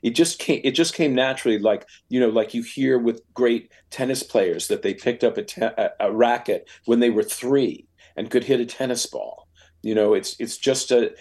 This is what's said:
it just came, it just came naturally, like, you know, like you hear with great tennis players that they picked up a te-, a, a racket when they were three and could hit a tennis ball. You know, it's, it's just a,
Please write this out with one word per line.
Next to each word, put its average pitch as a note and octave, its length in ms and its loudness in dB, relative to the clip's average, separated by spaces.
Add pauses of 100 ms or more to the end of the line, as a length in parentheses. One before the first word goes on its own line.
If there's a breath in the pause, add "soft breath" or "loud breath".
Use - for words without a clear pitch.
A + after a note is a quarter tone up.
it A#2 80 0
just E3 280 0
came, - 240 -2
it C3+ 80 0
just D#3+ 220 0
came C#3+ 220 0
naturally, B2+ 420 0
like, G#2 280 0 (240 soft breath)
you B2+ 100 0
know, A#2+ 100 6
like A2 240 0
you A#2 80 -4
hear C3 380 0
with A#2 220 -2 (120)
great A#2+ 380 0 (180 soft breath)
tennis C3 340 -4
players F#2 440 0
that G#2 160 -2
they G#2 100 0
picked A#2+ 300 -2
up A2+ 140 2
a G#2 60 -6
te-, - 180 -10
a, G#2+ 380 -2
a G#2 120 0
racket A#2 580 0 (160 loud breath)
when A#2+ 140 2
they A#2+ 100 4
were G#2+ 140 2
three B2+ 640 -2 (280 soft breath)
and A2+ 140 -8
could B2 140 0
hit B2+ 160 2
a A#2+ 60 -2
tennis B2 420 -4
ball. - 400 -12 (340 soft breath)
You A2 140 -2
know, G#2+ 180 4
it's, - 260 -2
it's A2+ 180 -8
just - 340 -2
a, A#2+ 300 2